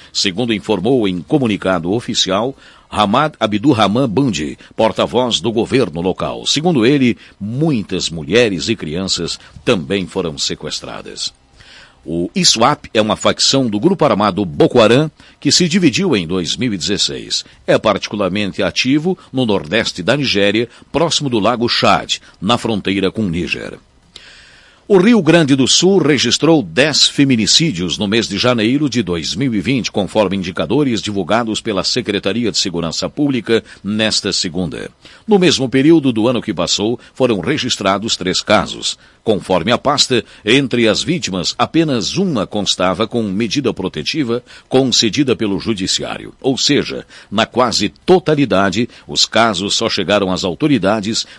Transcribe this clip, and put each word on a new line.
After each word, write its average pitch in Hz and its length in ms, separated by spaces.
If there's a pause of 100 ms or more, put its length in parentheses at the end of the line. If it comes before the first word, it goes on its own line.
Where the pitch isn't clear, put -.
(120)
segundo 110 420
informou 107 540
em 90 120
comunicado 95 720
oficial 110 640 (320)
Hamad 113 500
Abdurrahman 110 720
Bundi, 101 480 (200)
porta-voz 113 640
do 120 120
governo 104 480
local. 73 460
Segundo 147 400
ele, 131 320 (200)
muitas 107 720
mulheres 85 600
e 107 80
crianças 87 600 (260)
também 95 420
foram 82 320
sequestradas. 55 920 (760)
O 85 280
iswap 143 580
é 110 80
uma 107 160
facção - 500
do 104 140
grupo 170 240
armado 104 400
Boko 107 340
Haram 120 320 (300)
que - 100
se 180 160
dividiu 170 480
em 90 120
dois 85 280
mil 110 200
e - 20
dezesseis. 71 680 (200)
É 156 120
particularmente 101 840
ativo 151 540 (160)
no 131 140
nordeste 92 560
da 104 120
Nigéria, 104 540 (240)
próximo 147 380
do 120 80
Lago 113 280
Chad, 95 520 (200)
na 113 200
fronteira 98 520
com 113 120
o 95 80
Níger. 73 480 (1080)
O 202 120
Rio 214 240
Grande 151 340
do 131 100
Sul 190 300
registrou 147 680
dez 123 460
feminicídios 113 880
no 104 100
mês 110 220
de 101 80
janeiro 123 500
de 120 160
dois 85 320
mil 120 200
e 101 80
vinte, 110 280
conforme 98 460
indicadores 98 640
divulgados 104 640
pela 101 200
Secretaria 101 720
de - 60
Segurança 85 500
Pública 120 560 (180)
nesta 107 480
segunda. 76 600 (360)
No 208 120
mesmo 135 320
período 135 420
do 110 160
ano 117 140
que 107 100
passou, 98 480 (140)
foram 120 260
registrados 104 720
três 90 280
casos. 62 560 (240)
Conforme 92 500
a 113 60
pasta, 131 440 (220)
entre 120 420
as 98 160
vítimas, 90 540
apenas 131 600
uma 165 280
constava 95 640
com 117 140
medida 107 500
protetiva 113 720 (240)
concedida 127 680
pelo 98 240
Judiciário. 78 840
Ou 127 160
seja, - 480 (240)
na 104 160
quase 107 420
totalidade, 117 1000 (220)
os 73 160
casos 101 520
só 117 120
chegaram 98 420
às 90 140
autoridades 104 840 (120)